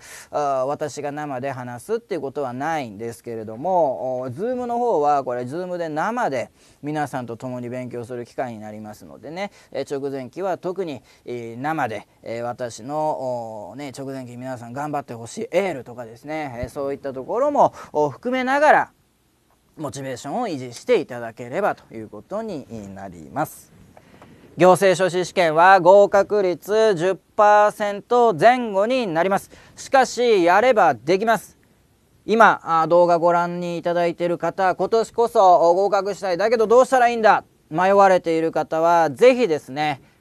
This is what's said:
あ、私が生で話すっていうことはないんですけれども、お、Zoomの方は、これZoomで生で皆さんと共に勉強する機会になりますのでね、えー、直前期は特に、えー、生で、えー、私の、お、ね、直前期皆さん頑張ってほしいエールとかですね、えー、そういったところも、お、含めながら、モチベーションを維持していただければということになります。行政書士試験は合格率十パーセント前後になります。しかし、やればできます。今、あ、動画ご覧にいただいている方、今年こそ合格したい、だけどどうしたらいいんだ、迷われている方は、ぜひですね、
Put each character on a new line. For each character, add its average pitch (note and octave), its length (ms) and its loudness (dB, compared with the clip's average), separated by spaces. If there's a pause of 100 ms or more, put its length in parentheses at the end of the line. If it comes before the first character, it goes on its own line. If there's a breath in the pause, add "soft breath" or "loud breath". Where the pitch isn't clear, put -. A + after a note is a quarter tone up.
(300 loud breath)
あ、 C#3 360 -2
私 D3 360 -6
が C#3+ 100 -8
生 C#3+ 300 -10
で C#3 100 -6
話 B2 320 -12
す A3 120 -4
っ A#3 40 -6
て G#3+ 160 -8
い D#3+ 40 -6
う - 20 -8
こ C3+ 100 -8
と D3 100 -8
は B2+ 120 -6
な D3+ 260 -4
い C3 80 -8
ん G2+ 100 -14
で A#2 140 -8
す A2 100 -18
け A#2 140 -12
れ A2+ 80 -10
ど A2 140 -12
も、 C3 640 -2
お、 C3 80 -8
Zoom A#3+ 360 -6
の A#3+ 120 -6
方 A#3 240 0
は、 C#3+ 240 0
こ B2+ 100 -4
れ B2 60 -6
Zoom F3 340 -8
で E3+ 140 -6
生 G3 400 -4
で A#2+ 220 -6 (300 soft breath)
皆 D3 280 -6
さ C3 120 -8
ん B2 40 -12
と A2+ 100 -12
共 B2 240 -10
に B2 80 -10
勉 B2 220 -10
強 A#2 160 -10
す B2 100 -12
る A#2+ 100 -10
機 - 80 -20
会 B2 200 -8
に A2 60 -14
な G#2+ 120 -14
り G#2+ 80 -16
ま G#2+ 140 -16
す - 100 -20
の C#2+ 160 -20
で B2 100 -18
ね、 F#3 220 -10 (220 soft breath)
え - 80 -6
ー、 C#3 180 -8
直 C#3 100 -6
前 C3+ 200 -8
期 E3 140 -10
は F#3 160 -4
特 F#3 260 -8
に、 C#3 160 -10 (240 soft breath)
え A#2 320 -10
ー、 - 0 -
生 D3 300 -4
で、 G#2+ 200 -12 (140)
え A#2 200 -10
ー、 - 20 -8
私 A#2 400 -10
の、 B2 880 -6
お、 A2 40 -18
ね、 C#3 220 -14
直 C#3 80 -12
前 C3+ 220 -12
期 A#2+ 100 -18
皆 B2+ 220 -12
さ A#2 80 -16
ん A#2 60 -16
頑 C#3+ 180 -8
張 C#3+ 80 -6
っ C3+ 40 -8
て B2 120 -16
ほ A#2 100 -14
し - 140 -14
い A3 120 -8
エ F#3+ 200 -4
ー - 20 -10
ル C3 100 -12
と A#2+ 120 -18
か B2 100 -16
で A2 100 -20
す - 100 -20
ね、 D3 360 -10
え B2+ 60 -8
ー、 - 20 -18
そ C#3 200 -8
う C#3+ 40 -6
い C#3 40 -8
っ - 20 -20
た C#3 120 -10
と B2+ 120 -12
こ F3 160 -6
ろ C#4+ 100 -2
も、 A#3 240 2 (180 loud breath)
お、 D3+ 200 0
含 A#3+ 200 -8
め B3+ 120 -2
な C4 160 -2
が D4 120 6
ら、 D3+ 200 2 (840)
モ D3+ 120 -10
チ C3+ 140 -12
ベ C3 100 -8
ー A#2 40 -8
シ - 100 -14
ョ C#3+ 40 -10
ン - 100 -6
を A#3+ 60 -6
維 D#3 120 -8
持 B2 160 -12
し - 100 -18
て A#3+ 140 2
い D3 80 -6
た B2 120 -12
だ A2+ 140 -10
け A#2+ 160 -14
れ D3 100 -6
ば G3 140 0
と - 180 -18
い A2+ 120 -14
う G#2+ 40 -14
こ G#2 140 -18
と G3+ 220 -10
に F#3 240 -12 (260)
な G2 140 -14
り E2+ 240 -18
ま D3 160 -4
す。 - 260 -20 (840 loud breath)
行 F3+ 160 6
政 F#3 220 4
書 F3+ 140 0
士 F3 160 -2
試 - 80 -12
験 E3 220 2
は F#3 240 8
合 G3 280 8
格 G3+ 360 2
率 G3+ 500 0
十 F3+ 220 0
パ G#3 540 4
ー - 20 0
セ G3+ 200 -4
ン G3+ 120 -10
ト A#3+ 320 4
前 A3+ 380 4
後 G3 120 0
に B3 220 -2
な E3 160 0
り F#3 60 0
ま G3 100 0
す。 - 100 -14 (260 loud breath)
し - 140 -16
か C4 160 4
し、 A3 380 2
や F3+ 180 6
れ B3 140 4
ば F3 180 4
で C3+ 240 0
き G3+ 80 -4
ま A3 140 0
す。 - 180 -20 (680)
今、 G#3 360 4
あ、 D#3+ 220 0
動 F3 220 4
画 E3+ 100 4
ご E3+ 140 2
覧 F3 280 -2
に F3 200 -6
い - 20 -6
た E3+ 140 -2
だ F3 100 0
い E3+ 80 -2
て - 100 -6
い F3 60 -2
る E3+ 80 -2
方、 F3+ 380 -2
今 F#3+ 120 -2
年 A3 240 0
こ A#3 160 0
そ F3 460 6
合 G3 160 2
格 G3 240 0
し F3 60 -10
た G3 120 -4
い、 F3 60 0
だ G#3 140 0
け A#3+ 60 4
ど A3 100 2
ど A#3 140 8
う B3+ 40 4
し - 60 -2
た C4 80 4
ら A#3+ 100 4
い A#3+ 40 0
い A#3+ 40 -4
ん A3+ 60 0
だ、 F#3+ 200 6 (280)
迷 F3+ 200 2
わ G3 160 8
れ F#3 140 4
て E3 160 -2
い D#3+ 40 0
る D#3+ 100 -2
方 D#3+ 300 -4
は、 E3 280 4
ぜ A3+ 240 4
ひ A#3+ 140 0
で D#3 100 0
す C3 140 -14
ね、 D3 320 -6 (180 soft breath)